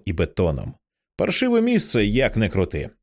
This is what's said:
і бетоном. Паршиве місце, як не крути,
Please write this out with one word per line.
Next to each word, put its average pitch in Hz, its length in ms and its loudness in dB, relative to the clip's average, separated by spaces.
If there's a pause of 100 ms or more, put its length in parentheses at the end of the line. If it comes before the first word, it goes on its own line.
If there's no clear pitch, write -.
і 98 80 -4
бетоном. 80 600 -2 (440)
Паршиве 240 440 2
місце, 220 440 2
як 113 320 0
не 110 120 2
крути, 85 400 -2 (140)